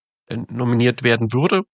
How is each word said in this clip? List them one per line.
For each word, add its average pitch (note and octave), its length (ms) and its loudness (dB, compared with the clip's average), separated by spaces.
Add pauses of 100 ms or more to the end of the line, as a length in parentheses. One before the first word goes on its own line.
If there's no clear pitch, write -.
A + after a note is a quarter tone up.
(260)
äh, - 100 -8
nominiert A#2+ 640 0
werden A#2 300 0
würde. F3 300 0 (120)